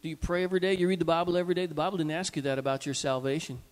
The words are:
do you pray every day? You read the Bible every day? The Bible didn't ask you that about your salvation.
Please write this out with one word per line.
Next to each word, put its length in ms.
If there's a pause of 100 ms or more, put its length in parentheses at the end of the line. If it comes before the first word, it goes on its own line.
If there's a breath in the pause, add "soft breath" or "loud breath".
do 60
you 80
pray 280
every 160
day? 140
You 120
read 140
the 40
Bible 320
every 180
day? 120
The 80
Bible 240
didn't 140
ask 240
you 60
that 160
about 280
your 80
salvation. 680 (120)